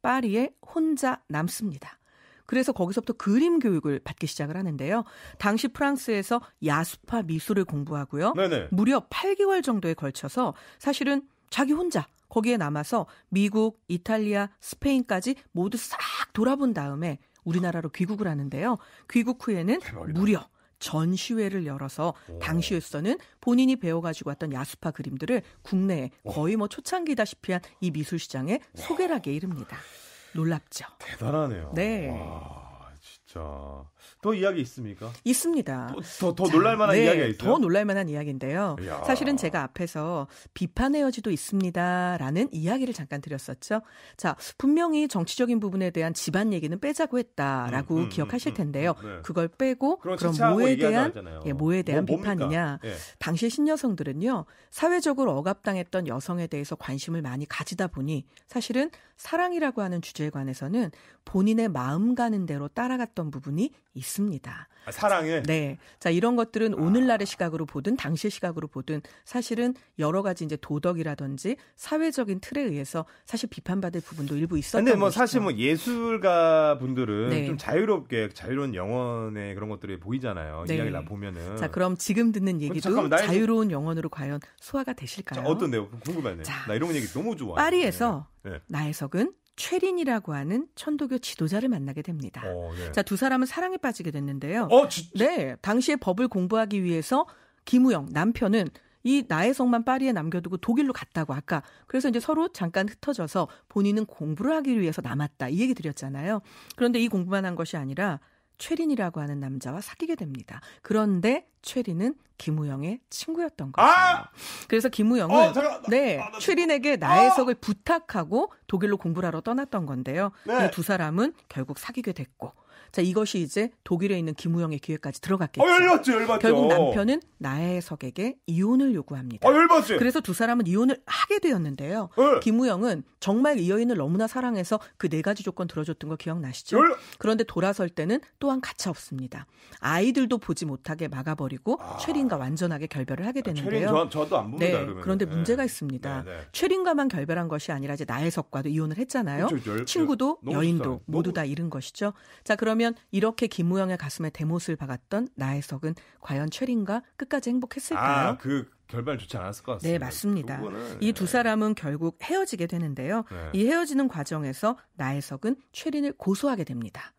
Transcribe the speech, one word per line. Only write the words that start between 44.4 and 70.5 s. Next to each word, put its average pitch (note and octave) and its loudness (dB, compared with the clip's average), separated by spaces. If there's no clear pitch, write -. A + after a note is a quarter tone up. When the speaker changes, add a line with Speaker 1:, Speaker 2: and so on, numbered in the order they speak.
Speaker 1:
분명히 D4+ 4
정치적인 A3+ 0
부분에 F#3+ -2
대한 E3 -2
집안 G3+ 0
얘기는 D#3+ -2
빼자고 D4 -2
했다라고 C3+ -2
Speaker 2:
음, E3 2
음, A2+ -4
Speaker 1:
기억하실 A#3+ -2
Speaker 2:
음, - -10
음, - -8
Speaker 1:
텐데요. D3+ -2
Speaker 2:
음, G#2+ -12
네. E2 -12
Speaker 1:
그걸 E3 -2
빼고 C4 0
Speaker 2:
그럼 F#3 -4
Speaker 1:
그럼 E3+ 0
Speaker 2:
치치하고 A3 4
Speaker 1:
뭐에 B3+ 6
Speaker 2:
얘기하자고 A3+ 4
Speaker 1:
대한, B3 4
Speaker 2:
했잖아요. D#2+ -10
Speaker 1:
예, C#3+ -2
뭐에 E3 2
대한 D#3+ 2
Speaker 2:
뭐, D3+ 0
뭡니까? G3+ -2
Speaker 1:
비판이냐. D#3 -2
Speaker 2:
예. G#2 -6
Speaker 1:
당시의 E3+ 0
신여성들은요, A3+ -2
사회적으로 C#4 2
억압당했던 F#3 -2
여성에 E3 -4
대해서 D3 -6
관심을 D#3+ -6
많이 C3+ -6
가지다 F3+ -6
보니 C#3+ -4
사실은 B3+ -2
사랑이라고 E4 -2
하는 F3 -2
주제에 D3+ -6
관해서는 C#3+ -4
본인의 A3 2
마음 D#3+ 0
가는 A3 0
대로 C#3+ -4
따라갔던 A#3+ -4
부분이 C#3+ -2
있습니다. C#3 -6
Speaker 2:
아, G2 -10
사랑을? E3 2
Speaker 1:
네. D3+ 0
자, F3+ -2
이런 A3 4
것들은 A3+ 0
Speaker 2:
아. - -2
Speaker 1:
오늘날의 G#3+ 4
시각으로 D#3+ -4
보든 E3+ -2
당시의 E3 -2
시각으로 E3 -6
보든 C#3+ -6
사실은 A#3+ -2
여러 D#3+ 0
가지 F#3 -2
이제 D3 -4